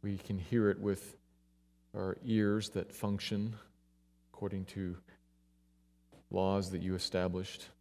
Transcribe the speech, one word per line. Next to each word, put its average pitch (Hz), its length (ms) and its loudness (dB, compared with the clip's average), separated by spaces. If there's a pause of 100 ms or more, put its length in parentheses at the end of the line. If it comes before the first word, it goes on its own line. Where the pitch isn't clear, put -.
We 101 160 -2
can 95 200 -2
hear 101 320 4
it 98 100 4
with 101 380 -2 (760)
our 95 300 -2
ears 107 460 4
that - 240 -4
function 101 600 -2 (760)
according 98 340 -4
to 92 300 -4 (1400)
laws 95 400 2
that 92 100 -2
you 92 140 0
established 92 720 -2 (160)